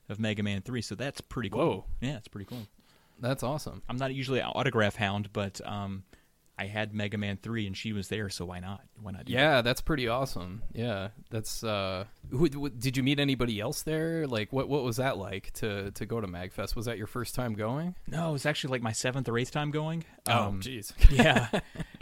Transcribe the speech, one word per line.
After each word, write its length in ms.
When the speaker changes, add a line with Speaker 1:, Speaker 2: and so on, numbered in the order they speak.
Speaker 1:
of 100
Mega 240
Man 180
three, 200
so 140
that's 260
pretty 280
cool. 100
Speaker 2:
Whoa. 260
Speaker 1:
Yeah, 160
it's 100
pretty 180
cool. 220
Speaker 2:
That's 240
awesome. 460
Speaker 1:
I'm 80
not 160
usually 260
an 160
autograph 400
hound, 380
but, 320
um, 380
I 60
had 260
Mega 280
Man 180
three, 300
and 100
she 160
was 140
there, 220
so 160
why 140
not? 220
Why 120
not 140
do 80
Speaker 2:
Yeah, 240
Speaker 1:
that? 60
Speaker 2:
that's 180
pretty 260
awesome. 560
Yeah, 360
that's, 340
uh, 420
who, 160
who, 240
did 260
you 60
meet 160
anybody 400
else 240
there? 420
Like, 260
what, 160
what 160
was 140
that 220
like 340
to, 380
to 160
go 120
to 80
MagFest? 480
Was 120
that 100
your 80
first 300
time 180
going? 400
Speaker 1:
No, 220
it 40
was 140
actually, 240
like, 100
my 100
seventh 380
or 80
eighth 140
time 180
going. 340
Speaker 2:
Oh, 200
Speaker 1:
Um, 120
Speaker 2:
jeez. 420
<laughs> 100
Speaker 1:
yeah, 480